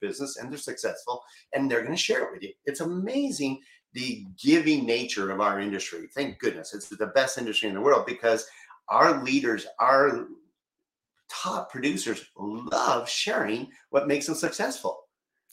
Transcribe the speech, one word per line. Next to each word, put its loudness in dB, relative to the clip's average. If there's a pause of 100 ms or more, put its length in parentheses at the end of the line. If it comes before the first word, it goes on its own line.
business, -6
and -12
they're -10
successful, -6 (300)
and 0
they're 2
gonna -4
share 0
it -8
with -12
you. -12 (120)
It's -4
amazing -2 (320)
the -6 (120)
giving 4
nature 0
of -2
our 2
industry. -6
Thank -6
goodness. -4
It's -12
the -4
best 2
industry -2
in -2
the -2
world, 6
because 0 (420)
our 6
leaders, 2 (140)
our 4 (1040)
top -6
producers -2 (100)
love -2
sharing -2 (180)
what 2
makes 2
them -2
successful. -4 (480)